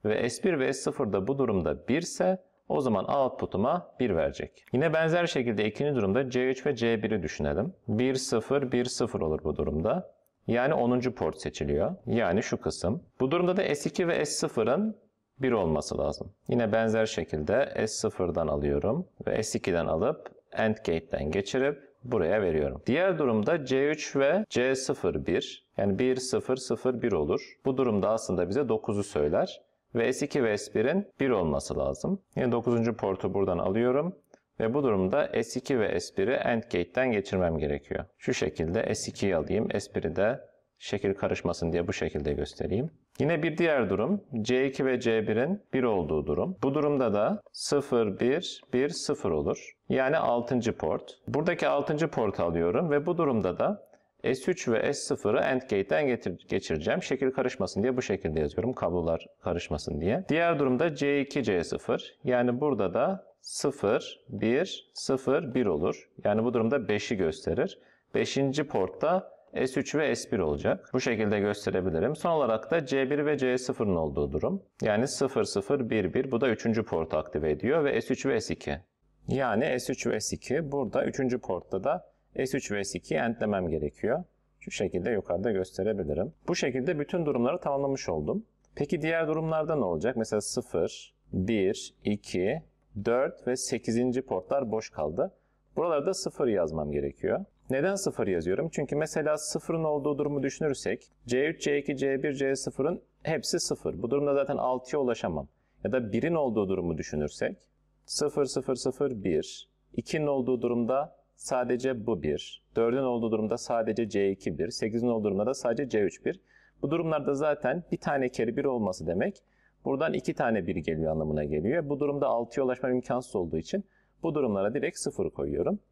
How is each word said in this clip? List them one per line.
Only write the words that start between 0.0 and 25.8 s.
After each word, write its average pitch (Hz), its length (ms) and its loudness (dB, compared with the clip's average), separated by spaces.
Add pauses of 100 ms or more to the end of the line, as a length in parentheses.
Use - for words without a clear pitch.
Ve 107 240 2
S - 160 -6
bir 170 140 2
ve 131 140 2
S 135 80 -4
sıfır 120 320 -2
da 98 140 0
bu 139 120 0
durumda 92 500 0
bir 151 140 2
ise 185 440 -2 (220)
o 156 120 0
zaman 110 300 0
output'uma 135 880 0
bir 107 160 2
verecek. - 560 -2
Yine 151 200 2
benzer 160 340 2
şekilde 113 400 0
ikinci 143 280 0
durumda 120 360 2
C 127 200 2
üç 127 160 -2
ve 143 100 0
C 113 260 2
biri 104 200 0
düşünelim. 78 520 -2 (140)
Bir 123 260 2
sıfır, 131 580 0
bir 123 120 2
sıfır 113 360 -2
olur 78 240 0
bu 78 120 -2
durumda. 82 540 0 (360)
Yani 123 280 2
onuncu 123 400 2
port 78 260 -2
seçiliyor. 76 560 -2 (100)
Yani 107 360 2
şu - 180 -2
kısım. - 420 -2 (180)
Bu 131 100 2
durumda 175 260 2
da 170 180 2
S 151 160 -4
iki 170 180 0
ve 156 160 2
S 147 80 -4
sıfırın 156 640 0 (420)
bir 131 140 2
olması 80 460 2
lazım. 73 340 -2 (160)
Yine 120 240 2
benzer 113 340 4
şekilde 87 680 0
S 110 100 0
sıfırdan 85 640 -2
alıyorum 73 600 0 (180)
ve - 160 0
S - 160 -4
ikiden 87 280 0
alıp 98 440 0 (260)
and 107 200 2
gate'den 82 540 -2
geçirip 135 520 0 (220)
buraya 107 380 2
veriyorum. 73 440 0
Diğer 170 320 2
durumda 135 460 2
C 135 240 2
üç 151 280 -2
ve 151 320 4
C 131 260 2
sıfır 92 520 -2
bir, - 400 -2 (100)
yani 98 220 2